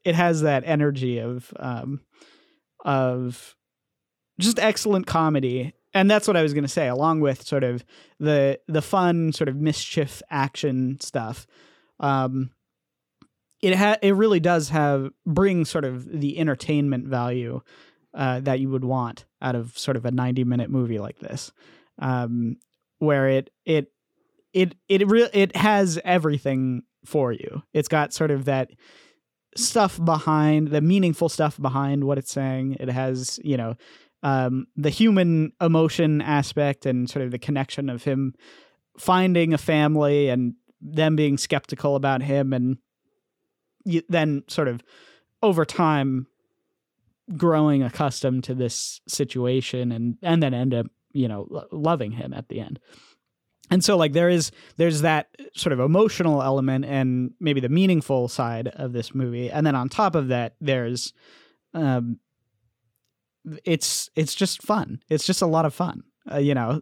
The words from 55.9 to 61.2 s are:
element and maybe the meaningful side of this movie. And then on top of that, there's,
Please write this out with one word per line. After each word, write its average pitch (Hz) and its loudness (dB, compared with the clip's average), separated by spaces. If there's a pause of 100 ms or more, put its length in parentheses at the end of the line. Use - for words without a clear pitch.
element 135 0
and 127 -2
maybe 147 0
the 123 -4
meaningful 151 2
side 120 -4
of 131 -8
this 120 -6
movie. 123 -4
And 151 0
then 143 2
on 127 -2
top 190 0
of 139 0
that, 120 -2
there's, 123 -2 (640)